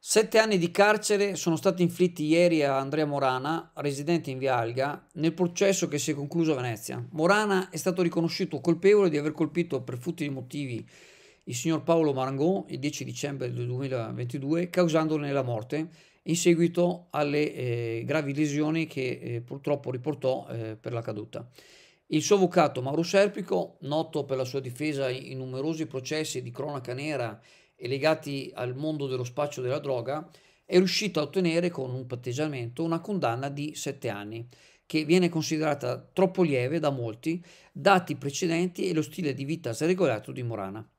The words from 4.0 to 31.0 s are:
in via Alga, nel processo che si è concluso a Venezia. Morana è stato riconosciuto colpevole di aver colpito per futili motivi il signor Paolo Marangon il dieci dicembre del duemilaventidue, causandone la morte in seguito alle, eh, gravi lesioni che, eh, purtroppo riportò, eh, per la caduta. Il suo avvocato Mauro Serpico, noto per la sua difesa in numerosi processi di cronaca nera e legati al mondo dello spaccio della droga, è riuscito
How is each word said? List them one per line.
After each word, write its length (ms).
in 60
via 180
Alga, 600
nel 180
processo 560
che 100
si 120
è 40
concluso 380
a 40
Venezia. 460
Morana 580
è 80
stato 240
riconosciuto 580
colpevole 480
di 80
aver 160
colpito 480
per 160
futili 320
motivi 580
il 100
signor 300
Paolo 280
Marangon 560
il 120
dieci 220
dicembre 480
del 160
duemilaventidue, 1040
causandone 640
la 100
morte 460
in 120
seguito 720
alle, 460
eh, 500
gravi 300
lesioni 520
che, 220
eh, 180
purtroppo 500
riportò, 600
eh, 280
per 140
la 80
caduta. 480
Il 120
suo 160
avvocato 460
Mauro 220
Serpico, 760
noto 460
per 100
la 80
sua 160
difesa 480
in 300
numerosi 480
processi 560
di 80
cronaca 420
nera 480
e 120
legati 680
al 220
mondo 320
dello 160
spaccio 360
della 200
droga, 500
è 120
riuscito 420